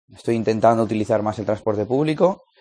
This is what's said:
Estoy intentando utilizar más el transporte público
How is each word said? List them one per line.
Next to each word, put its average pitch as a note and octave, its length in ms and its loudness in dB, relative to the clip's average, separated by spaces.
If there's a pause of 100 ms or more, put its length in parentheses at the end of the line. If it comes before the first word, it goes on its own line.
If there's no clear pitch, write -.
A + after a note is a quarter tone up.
(140)
Estoy A#2+ 220 -2
intentando A2+ 460 2
utilizar G#2+ 400 0
más G#2+ 160 -4
el G#2 80 -8
transporte G#2 400 -2
público D#3 560 0 (180)